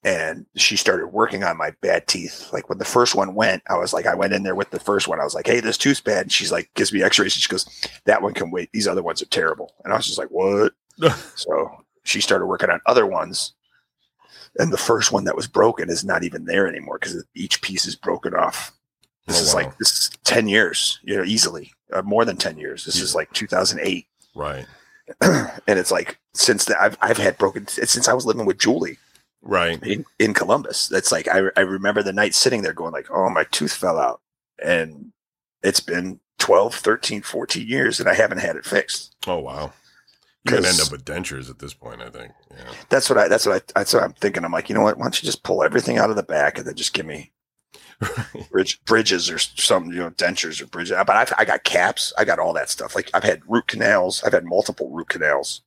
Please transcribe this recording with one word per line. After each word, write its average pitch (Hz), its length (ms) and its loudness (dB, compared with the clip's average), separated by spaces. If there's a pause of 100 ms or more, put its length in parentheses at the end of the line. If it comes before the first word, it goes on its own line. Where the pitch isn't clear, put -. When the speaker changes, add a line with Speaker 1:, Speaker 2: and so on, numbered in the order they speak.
Speaker 1:
And 82 420 -2 (100)
she - 220 2
started 92 300 2
working 98 360 0
on 85 140 0
my 78 140 -4 (100)
bad 87 260 0
teeth. - 460 -6
Like, - 160 -8
when - 80 -4
the 92 80 -6
first 120 300 4
one 95 200 -2
went, 101 340 0
I 92 80 0
was 90 160 -2
like, 85 120 -2
I 87 100 2
went 98 180 0
in 98 100 0
there 92 120 -2
with 98 160 -2
the - 80 -6
first 101 300 0
one. 82 100 -2
I 71 60 0
was 76 100 -6
like, 78 120 -6
"Hey, 120 120 4
this 110 180 -2
tooth's 139 220 2
bad." 101 240 0
And - 80 -6
she's - 220 0
like, 87 200 -4
gives 104 200 0
me 95 100 2
x-rays. 92 320 2
And - 60 -2
she - 80 0
goes, 92 160 -4 (400)
"That 104 160 4
one 101 120 -4
can 87 160 -4
wait. 87 220 -6
These 107 160 -2
other 90 160 0
ones 82 180 -4
are - 40 -8
terrible." 78 480 -2 (100)
And 92 100 -4
I 110 40 2
was - 80 -2
just - 120 -4
like, - 120 -6
"What?" 101 440 2 (240)
Speaker 2:
<laughs> - 380 0
Speaker 1:
So 78 340 -2 (340)
she - 180 0
started 92 240 2
working 92 240 0
on 87 160 2
other 120 200 6
ones. 87 480 -4 (1040)
And - 160 0
the - 40 -2
first 110 340 2
one 98 140 2
that - 100 0
was - 120 -6
broken 101 420 2
is 85 160 -2
not 87 180 -2
even 80 220 -8
there 92 220 2
anymore 73 300 -8
'cause 87 260 -8 (120)
each - 260 -4
piece - 240 -4
is 82 100 -8
broken - 380 -6
off. - 380 -4 (560)
This 85 120 0
Speaker 2:
Oh, 82 40 0
Speaker 1:
is 76 100 2
Speaker 2:
wow. 90 80 2
Speaker 1:
like, 67 160 -8
this - 140 2
is - 180 -2 (140)
ten 110 240 2
years, 101 560 2
you 98 140 -4
know, 95 60 0
easily, 90 500 -2 (200)
uh, 95 100 0
more 107 220 2
than 101 120 -4
ten 82 200 -4
years. 73 280 -10
This 87 160 -2
is 92 100 -2
Speaker 2:
Yeah. 87 60 -2
Speaker 1:
like, 80 160 -4
two - 140 -4
thousand 90 340 0
eight. 85 260 -2 (260)
Speaker 2:
Right. 69 320 -8 (560)
Speaker 1:
<clears throat> - 0 -
And 120 560 2
it's 90 140 0
like, - 280 -2 (140)
since - 320 2
the, 87 160 2
I've, 104 200 4
I've 110 160 2
had 101 200 2
broken, 101 300 0
since - 400 0
I 117 60 4
was 131 120 0
living 113 200 0
with 95 120 2
Julie, 85 400 0 (440)
Speaker 2:
Right. 87 440 0
Speaker 1:
in, - 200 -4 (140)
in 107 140 4
Columbus. - 540 0
That's - 240 0
like, - 160 -2
I, 95 160 4 (120)
I 95 60 6
remember 98 420 0
the 98 100 -2
night 101 220 0
sitting 120 260 2
there 82 120 -2
going 85 200 -8
like, 69 180 -8
"Oh, 95 180 2
my 80 160 0
tooth - 280 -4
fell 85 240 0
out." 65 240 -2 (420)
And 80 480 -2 (520)
it's 98 160 2
been 90 400 -6 (180)
twelve, 101 380 4
thirteen, 107 460 -2
fourteen - 460 -6
years 123 320 0
and 92 100 2
I 87 60 6
haven't 95 240 2
had 82 180 -4
it - 80 -14
fixed. - 500 -4 (120)
Speaker 2:
Oh, 90 120 -2
wow. 69 340 -10 (720)
You're - 120 2
gonna 90 100 2
end 90 100 2
Speaker 1:
'Cause 78 100 0
Speaker 2:
up 69 40 -6
with 69 140 -14
dentures 73 440 -8
at 62 100 -20
this 69 140 -14
point, 58 280 -18
I 58 80 -14
think. 60 220 -18 (200)
Yeah. - 200 -18 (180)
Speaker 1:
That's 131 200 4
what 123 100 6
I, 101 80 6
that's 107 180 4
what 98 100 4
I, - 240 -6
that's 101 140 0
what 107 100 6
I'm 87 100 -4
thinking. 95 320 -2
I'm 82 60 -6
like, 85 180 -4
"You - 60 -2
know 107 60 4
what? 107 160 4
Why - 60 -6
don't - 180 -2
you 160 40 -8
just - 180 -4
pull - 200 4
everything 123 340 2
out 107 120 4
of 110 60 0
the 101 80 -2
back 76 340 0
and 73 100 -10
then 69 80 -10
just 71 180 -4
give 87 120 -8
me 73 260 -14 (400)
Speaker 2:
<laughs> - 300 -16
Right. - 500 -10
Speaker 1:
bridge-, - 340 0
bridges 98 440 0
or 82 60 -6
s-, - 220 -4
something, 87 340 0
you 87 80 -6
know, 85 120 -6
dentures 82 500 -4
or 71 60 -14
bridges." 87 280 -4 (100)
But 98 100 4
I've, 113 220 4
I 110 80 4
got - 200 0
caps. - 520 0
I 107 80 2
got 92 140 0
all 85 140 0
that 76 160 -4
stuff. - 260 -8
Like, 95 180 -6
I've 95 100 2
had 98 240 0
root 113 200 0
canals. 101 560 0
I've - 100 2
had 87 120 2
multiple 87 440 -2
root 80 200 -10
canals. 73 580 -2